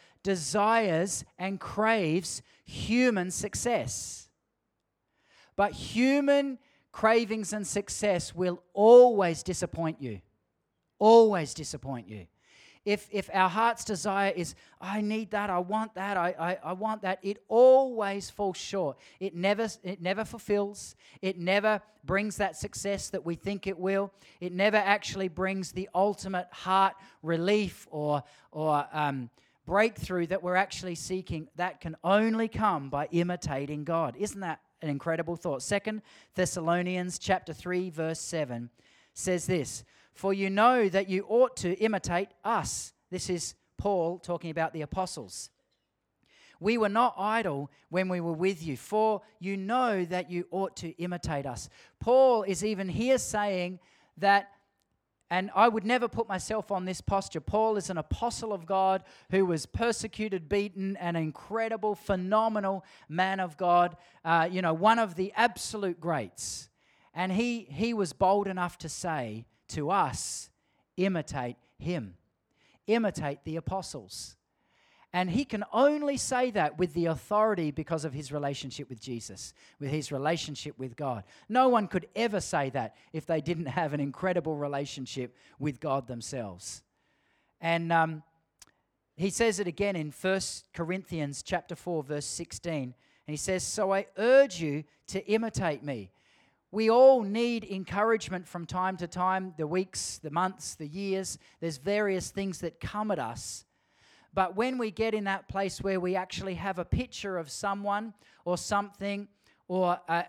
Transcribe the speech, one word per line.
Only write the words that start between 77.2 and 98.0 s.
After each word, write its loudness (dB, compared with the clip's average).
because -4
of -6
his -10
relationship -6
with -14
Jesus, -12
with -6
his -4
relationship -4
with -10
God. -6
No 4
one 4
could -2
ever 0
say 0
that -4
if -6
they 0
didn't -4
have -2
an -2
incredible -2
relationship -6
with -4
God -2
themselves. -10
And, 0
um, 4
he -2
says 2
it -2
again -2
in -4
First -4
Corinthians -4
chapter -4
four, -4
verse -6
sixteen. -8
And -8
he -4
says, -2
"So 0
I 0
urge 6
you -4
to -6
imitate -2
me." -8
We 4
all 8
need -2
encouragement -2